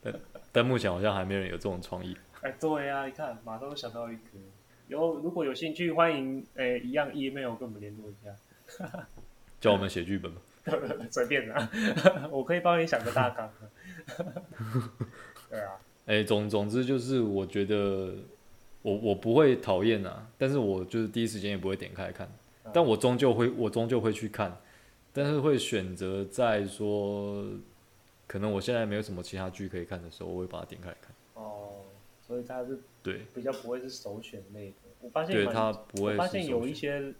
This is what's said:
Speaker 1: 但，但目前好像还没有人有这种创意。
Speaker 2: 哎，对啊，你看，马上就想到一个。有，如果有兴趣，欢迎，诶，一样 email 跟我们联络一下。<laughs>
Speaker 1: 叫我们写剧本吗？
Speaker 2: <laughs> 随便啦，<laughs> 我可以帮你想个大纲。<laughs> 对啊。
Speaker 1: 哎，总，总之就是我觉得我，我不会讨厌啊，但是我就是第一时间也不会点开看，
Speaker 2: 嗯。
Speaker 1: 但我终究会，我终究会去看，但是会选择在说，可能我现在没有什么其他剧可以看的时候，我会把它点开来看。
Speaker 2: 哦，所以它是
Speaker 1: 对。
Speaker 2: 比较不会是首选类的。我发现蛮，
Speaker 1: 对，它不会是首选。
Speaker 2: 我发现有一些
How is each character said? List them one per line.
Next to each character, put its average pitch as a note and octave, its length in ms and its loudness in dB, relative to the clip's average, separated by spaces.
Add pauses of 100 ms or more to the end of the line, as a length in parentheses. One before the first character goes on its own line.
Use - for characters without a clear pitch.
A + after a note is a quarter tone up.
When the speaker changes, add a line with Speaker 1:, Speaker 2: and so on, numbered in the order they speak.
Speaker 1:
但， G#2+ 120 -6 (380)
但 A#2+ 140 6
目 B2+ 120 4
前 G#2+ 140 2
好 F2 100 0
像 G#2 140 4
还 F#2+ 80 0
没 F#2+ 100 -2
有 G2 60 2
人 F#2+ 100 -4
有 F2+ 60 -4
这 F2 80 -8
种 F2+ 180 -2
创 F#2 240 -8
意。 F#2 120 -8 (240)
Speaker 2:
哎， C3+ 180 -6
对 D3+ 300 0
啊， C#3 160 -2
你 C3 80 -8
看， C3 320 -6
马 A2 120 -8
上 C3+ 120 -8
就 D3 60 -10
想 B2+ 160 -8
到 A#2 200 -8
一 A2+ 40 -10
个。 A2 60 -16 (680)
有， D#3 300 2
如 D#3+ 120 -2
果 E3+ 140 0
有 C3+ 80 0
兴 D#3 200 -4
趣， E3+ 180 0
欢 E3 220 6
迎， C3+ 320 -2 (100)
诶， B2 240 0
一 B2 120 -6
样 C#3+ 240 0
email C3+ 400 -4
跟 B2 120 -10
我 - 0 -
们 G#2+ 120 -10
联 G#2 180 -12
络 G#2+ 120 -14
一 G#2 140 -14
下。 G2+ 120 -14 (560)
<laughs> - 160 -12 (520)
Speaker 1:
叫 G#2+ 120 6
我 G2+ 60 8
们 F#2+ 120 0
写 F2+ 140 -4
剧 F#2+ 160 -2
本 E2+ 120 -8
吗？ F2 100 -14 (340)
Speaker 2:
<laughs> A2+ 340 -4
随 B2 160 0
便 B2 220 0
啦， A2 220 -2 (260)
<laughs> E3+ 360 6
我 C3+ 120 -2
可 E3 100 0
以 F3 60 2
帮 F3 220 6
你 E3 40 2
想 C#3+ 180 2
个 A#2 80 -4
大 B2 180 4
纲。 A2 200 -6 (680)
<laughs> F3 260 -8 (1040)
对 A2+ 100 -8
啊。 G2 200 -8 (260)
Speaker 1:
哎， G#2+ 180 4
总， G#2 260 2
总 G#2 200 2
之 B2 160 2
就 C3 140 2
是 B2 220 2
我 G2 240 2
觉 G2+ 200 0
得 G2 500 0 (680)
我， G2+ 140 2
我 G#2 200 2
不 A2+ 180 2
会 C#3 220 8
讨 G2 280 2
厌 G#2+ 220 4
啊， G#2 220 -10 (100)
但 C3+ 120 2
是 C#3 80 2
我 F#2+ 280 2
就 A2+ 160 0
是 A2 60 0
第 A#2 160 0
一 A2+ 40 2
时 G#2+ 120 -4
间 G2+ 120 -2
也 G2+ 60 -2
不 F#2 100 -2
会 F#2+ 80 0
点 F#2+ 180 -8
开 F#2 180 -6
看， F#2+ 180 -10 (360)
Speaker 2:
嗯。 A2+ 80 -14
Speaker 1:
但 E3+ 100 8
我 B2 120 6
终 B2 220 4
究 B2 160 8
会， A#2 240 6
我 A2+ 120 2
终 A#2 200 0
究 B2 100 4
会 A2 140 2
去 G#2+ 160 -4
看， F#2+ 260 -2 (560)
但 C#3+ 140 0
是 D3 140 2
会 C#3+ 180 6
选 F#2+ 380 0
择 F#2+ 300 -2
在 G#2+ 400 2
说， G2+ 800 -2 (840)
可 G2 120 -8
能 G#2+ 120 0
我 G2 80 2
现 A#2+ 160 0
在 A2+ 100 2
没 G2+ 100 -2
有 G#2+ 60 0
什 G#2 120 -6
么 F2+ 100 -6
其 - 140 -10
他 F#2 120 -4
剧 F#2+ 200 -8
可 F2+ 80 -6
以 E2+ 80 -4
看 F2+ 160 -8
的 E2+ 100 -14
时 - 100 -14
候， F2 80 -8
我 F2+ 100 -4
会 F#2 80 -4
把 E2+ 120 -8
它 F2 60 -8
点 F2+ 160 -16
开 F2 80 -12
来 E2+ 120 -14
看。 - 100 -20 (240)
Speaker 2:
哦， G#2 480 -12 (420)
所 A#2+ 120 -6
以 B2 60 -4
它 B2+ 220 -6
是 C3 120 -6 (240)
Speaker 1:
对。 - 200 -6 (120)
Speaker 2:
比 B2+ 80 -10
较 C3 120 -2
不 A#2+ 160 -10
会 B2+ 100 -2
是 B2+ 100 -10
首 G#2+ 320 -10
选 G#2 220 -14 (100)
类 G#2 180 -12
的。 - 40 -20 (240)
我 A#2+ 100 -16
发 D#3 160 0
现 F3 80 -2
蛮， G#2 120 6
Speaker 1:
对， G2+ 80 0
它 A2 180 2
不 G2 320 -4
会 G#2 80 2
是 G#2 60 0
首 - 0 -
选。 - 0 -
Speaker 2:
我 - 0 -
发 F#3 100 2
现 F3+ 180 -2
有 B2 220 0
一 D3+ 60 -4
些 C#3+ 460 -4